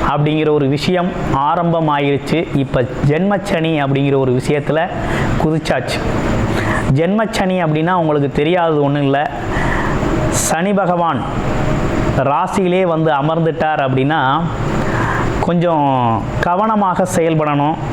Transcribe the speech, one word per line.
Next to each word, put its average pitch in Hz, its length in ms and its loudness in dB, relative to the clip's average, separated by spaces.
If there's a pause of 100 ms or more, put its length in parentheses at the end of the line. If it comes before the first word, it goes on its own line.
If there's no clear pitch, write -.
(140)
அப்படிங்கிற 151 440 2
ஒரு 143 80 2 (100)
விஷயம் 180 340 0 (380)
ஆரம்பமாயிருச்சு. 156 920 0 (240)
இப்ப 131 200 0 (260)
ஜென்மச்சனி 170 640 0 (120)
அப்படிங்கிற 139 300 0 (100)
ஒரு 127 140 2
விஷயத்துல 147 400 0 (640)
குதிச்சாச்சு. 156 580 -2 (1000)
ஜென்மச்சனி 196 680 0
அப்படின்னா 160 280 0 (100)
உங்களுக்கு 147 260 0 (100)
தெரியாதது 165 480 2
ஒண்ணும் 143 200 0
இல்ல. 139 120 2 (1300)
சனி 180 360 0
பகவான் 170 400 0 (1080)
ராசியிலே 180 520 0 (100)
வந்து 160 180 2 (120)
அமர்ந்துட்டார் 156 640 0
அப்படின்னா, 131 340 2 (1300)
கொஞ்சம் 165 420 2 (580)
கவனமாக 190 600 2 (100)
செயல்படணும். 156 640 0 (140)